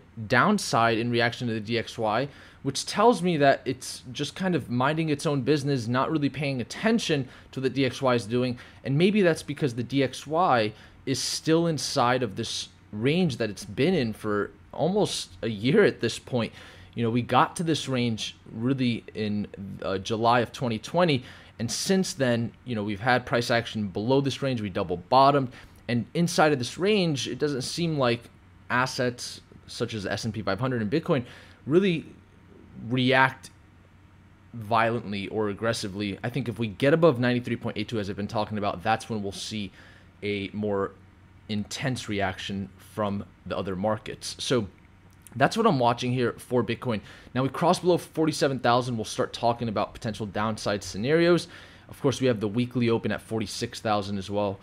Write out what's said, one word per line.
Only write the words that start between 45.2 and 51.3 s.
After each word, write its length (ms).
that's 200
what 100
I'm 140
watching 320
here 220
for 280
Bitcoin. 380
Now 80
we 60
cross 320
below 180
forty-seven 640
thousand, 360
we'll 80
start 280
talking 360
about 240
potential 340
downside 580
scenarios. 640